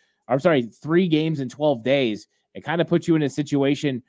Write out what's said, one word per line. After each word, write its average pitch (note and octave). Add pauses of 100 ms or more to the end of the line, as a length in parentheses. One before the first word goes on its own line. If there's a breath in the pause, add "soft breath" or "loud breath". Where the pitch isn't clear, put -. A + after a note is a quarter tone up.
(280)
I'm B2
sorry, C#3
three E3
games D#3
in B2+
twelve C#3+
days, B2+ (260)
it F#2
kinda D#3+
puts E3
you E3
in D#3
a C#3+
situation C#3